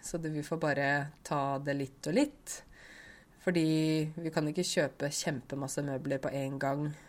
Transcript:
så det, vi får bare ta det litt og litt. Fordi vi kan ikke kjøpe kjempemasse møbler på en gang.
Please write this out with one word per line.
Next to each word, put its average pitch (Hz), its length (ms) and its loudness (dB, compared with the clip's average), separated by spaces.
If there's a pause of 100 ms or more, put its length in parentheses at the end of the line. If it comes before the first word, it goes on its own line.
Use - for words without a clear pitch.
så - 200 -4
det, 160 100 -2
vi 151 120 -2
får 160 160 -2
bare 143 520 2 (120)
ta 139 360 0
det 143 160 0
litt 139 320 -4
og 156 60 0
litt. - 500 0 (800)
Fordi 156 640 4 (160)
vi 165 120 -4
kan 160 140 2
ikke 165 200 0
kjøpe 143 420 0
kjempemasse 139 720 -4
møbler 139 380 -2
på 147 160 -2
en 139 240 -4
gang. 139 220 0 (260)